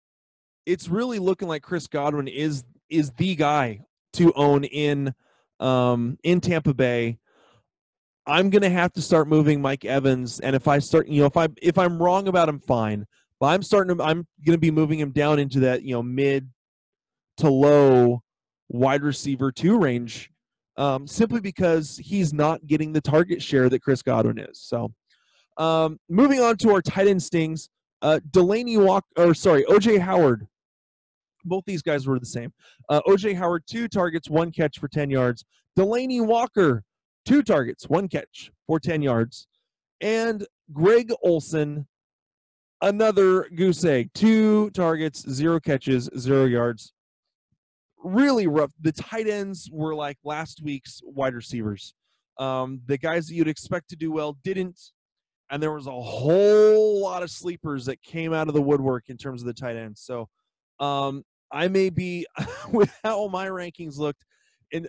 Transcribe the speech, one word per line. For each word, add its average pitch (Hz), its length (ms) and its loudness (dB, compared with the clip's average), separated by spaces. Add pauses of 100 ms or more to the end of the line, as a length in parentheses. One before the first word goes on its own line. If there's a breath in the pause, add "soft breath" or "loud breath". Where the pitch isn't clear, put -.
(680)
it's 170 220 -4
really 226 320 -2
looking 185 260 -2
like 156 160 -6
Chris 165 240 -6
Godwin 147 400 -2
is, 143 380 -4 (240)
is 147 240 0
the 180 240 -2
guy 143 460 0 (320)
to 170 200 6
own 143 300 4
in, 143 500 -2 (460)
um, 123 640 0
in 175 160 2
Tampa 160 340 0
Bay. 120 440 -2 (1080 soft breath)
I'm 185 240 2
gonna 196 200 4
have 175 220 0
to 156 100 -6
start 160 240 2
moving 151 340 4
Mike 139 240 -4
Evans, 127 560 0
and 135 140 -2
if 135 140 0
I 143 100 4
start, 156 300 0
you 143 140 2
know, 143 40 6
if 143 100 -2
I, 165 120 2 (120)
if 175 180 0
I'm 175 220 0
wrong 185 280 2
about 175 200 2
him, 147 120 -6
fine. 110 460 -2 (340)
But 135 60 2
I'm 180 160 2
starting 185 340 0
to, 135 80 -4
I'm 165 220 -2 (180)
gonna 165 140 4
be 160 120 2
moving 156 300 0
him 143 120 -6
down 147 260 0
into 135 220 -2
that, 127 220 0
you 127 120 -8
know, 120 80 -4
mid 135 460 -2 (880)
to 156 100 2
low 135 720 6 (460)
wide 131 340 0
receiver 135 480 -4
two 190 260 2
range, 120 540 -4 (460)
um, 139 300 -4
simply 220 340 0
because 165 560 -2
he's 175 360 -2
not 151 340 -2
getting 156 260 -2
the 151 80 0
target 165 420 2
share 127 280 2
that 123 120 0
Chris 131 200 0
Godwin 117 360 0
is. - 220 -16
So, 117 320 -8 (640)
um, 160 420 0 (100)
moving 262 320 4
on 233 180 2
to 220 160 4
our 185 80 2
tight 196 260 0
end 190 140 2
stings, 160 480 -4 (320)
uh, 151 180 2 (100)
Delaney 214 460 2
Walk-, 190 280 4 (120)
or 170 180 6
sorry, 151 300 4
O 202 160 6
J 208 180 4
Howard. 160 480 2 (960)
Both 185 220 -6
these 180 160 -6
guys 143 240 -2
were 131 140 0
the 123 60 -10
same. 117 260 -10 (360 soft breath)
Uh, 147 160 2
O 196 120 6
J 196 180 -4
Howard, 175 320 -4
two 226 220 -6
targets, 170 420 -4
one 165 220 0
catch 151 260 -2
for 147 80 -8
ten 143 240 -4
yards. 127 340 -2 (300)
Delaney 240 460 0
Walker, 214 640 0 (420)
two 277 160 4
targets, 143 460 -2
one 185 180 0
catch - 460 -10 (140)
for 160 120 0
ten 160 240 -4
yards. 120 460 -2 (520)
And 220 460 -4 (260)
Greg 220 480 2
Olsen, 151 680 -2 (920)
another 196 760 2
goose 180 280 2
egg, 135 300 2
two 214 560 4
targets, 160 580 -4
zero 156 300 0
catches, 135 580 -2
zero 135 280 2
yards. 120 480 -2 (1120)
Really 226 420 2
rough. 147 340 0
The 156 120 -2
tight 220 360 -8
ends 196 440 -8
were 156 240 -8
like 143 260 -10
last 151 400 -10
week's 143 420 -12
wide 135 300 -4
receivers. 110 580 -8 (460)
Um, 131 480 -6
the 139 120 -4
guys 165 280 -4
that 165 80 -16
you'd 160 140 0
expect - 420 -8
to 170 60 -20
do 160 160 -8
well 151 320 -8
didn't. 185 360 -8 (720)
And 143 100 -8
there 156 120 -4
was 139 160 -14
a - 20 -12
whole 202 1120 4
lot 180 220 -6
of 160 80 -10
sleepers 156 540 -8
that 135 140 -8
came 165 320 -8
out 156 140 -2
of 147 80 -4
the 147 80 2
woodwork 135 460 -2
in 127 80 -16
terms 127 260 -14
of 120 40 -14
the 120 80 -8
tight 120 220 -10
ends. 110 260 -16
So, 120 260 -12 (500)
um, 139 460 -4 (300)
I 165 140 -2
may 190 220 0
be, 180 360 -8 (120)
<laughs> - 340 -10
with 208 180 2 (140)
how 214 240 -4
my 190 180 -8
rankings 170 520 -12
looked, 147 260 -8 (480)
and 165 160 -10